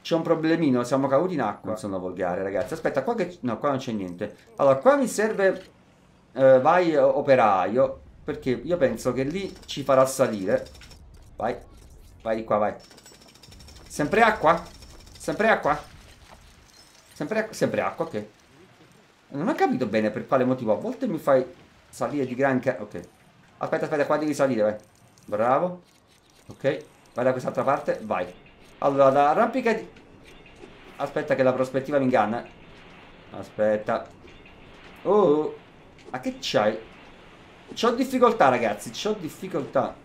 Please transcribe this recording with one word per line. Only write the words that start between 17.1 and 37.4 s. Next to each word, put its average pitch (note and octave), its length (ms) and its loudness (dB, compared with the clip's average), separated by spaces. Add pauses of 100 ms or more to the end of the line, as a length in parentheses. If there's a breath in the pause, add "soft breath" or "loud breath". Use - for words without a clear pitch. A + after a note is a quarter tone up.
Sempre D#3+ 280 -6
acqu-, - 140 -8
sempre A#2 260 -2
acqua, F#2+ 240 -4
ok. G#2+ 200 -8 (1040)
Non D3+ 180 -4
ho D#4 60 0
capito C4 320 0
bene G#2+ 260 0
per A2+ 160 -8
quale B2+ 160 2
motivo. B2+ 280 0
A G2+ 40 2
volte B3 320 -6
mi E3 100 -4
fai C3+ 260 2 (440)
salire C3 380 -4
di A#2+ 100 -8
gran C3 240 0
ca-, B2+ 180 -2
ok. G2 220 -12 (580)
Aspetta, D#3 280 -4
aspetta, C#3+ 200 0
qua D3+ 120 0
devi D3+ 160 -2
salire, C3 280 2
vai. G#2+ 140 0 (500)
Bravo. C3+ 560 0 (640)
Ok, - 360 -4 (300)
vai A#2+ 100 -4
da B2+ 80 2
quest'altra B2+ 320 -4
parte, C#3+ 380 0
vai. F#2 300 -4 (460)
Allora, C#3 320 4
da C#3+ 200 4
arrampica A3+ 420 0
di-, - 160 -4 (1080)
aspetta D3 380 -2
che B2+ 80 2
la B2+ 100 4
prospettiva C3 460 -2
mi C3+ 60 2
inganna. A#2 420 2 (840)
Aspetta. G#2+ 760 -2 (960)
Oh, D#3 540 2 (540)
ma B2+ 100 -8
che C4 200 -6
c'hai? A2 380 0 (960)